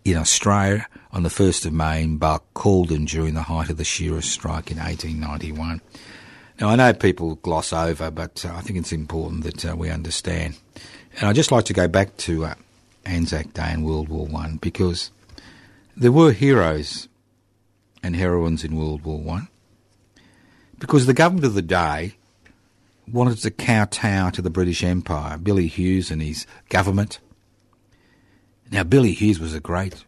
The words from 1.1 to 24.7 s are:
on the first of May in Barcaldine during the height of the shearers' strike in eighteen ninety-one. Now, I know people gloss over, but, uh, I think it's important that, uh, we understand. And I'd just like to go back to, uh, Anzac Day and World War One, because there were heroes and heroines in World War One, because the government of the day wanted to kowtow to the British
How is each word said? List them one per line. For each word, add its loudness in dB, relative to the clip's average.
on -2
the 0
first 2
of -4
May 0
in 0
Barcaldine 0
during -2
the -4
height -4
of -4
the -6
shearers' -4
strike -6
in -8
eighteen -6
ninety-one. -8
Now, 0
I 4
know 8
people 0
gloss -2
over, -2
but, -10
uh, -8
I -10
think -6
it's -6
important -6
that, -8
uh, -4
we -4
understand. -6
And 0
I'd 4
just 4
like 6
to -4
go 4
back 2
to, -4
uh, -10
Anzac -2
Day -4
and -2
World -2
War -6
One, -6
because -2
there 6
were 8
heroes 2
and -4
heroines 0
in -4
World -4
War -6
One, -6
because 4
the 6
government 4
of 2
the 0
day -2
wanted 2
to -4
kowtow 0
to -6
the -2
British 0